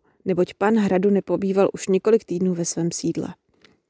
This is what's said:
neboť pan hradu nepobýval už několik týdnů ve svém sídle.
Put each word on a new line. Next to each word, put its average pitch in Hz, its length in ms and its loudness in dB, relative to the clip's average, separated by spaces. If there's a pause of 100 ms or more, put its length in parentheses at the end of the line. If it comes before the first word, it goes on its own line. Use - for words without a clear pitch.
(260)
neboť 180 280 0
pan 220 240 0
hradu 196 320 2
nepobýval 190 640 0
už - 140 -10
několik 214 360 2
týdnů 185 300 -2
ve 170 120 -4
svém 165 260 -4
sídle. - 360 -4 (640)